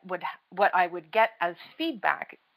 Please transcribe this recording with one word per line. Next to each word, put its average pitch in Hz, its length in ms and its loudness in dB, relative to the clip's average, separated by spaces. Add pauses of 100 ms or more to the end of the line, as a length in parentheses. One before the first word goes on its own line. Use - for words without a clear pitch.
would, 185 140 -6 (280)
what 190 260 2
I 180 120 4
would 165 240 -10
get 220 200 4 (100)
as 175 140 -2 (220)
feedback 233 600 -2 (200)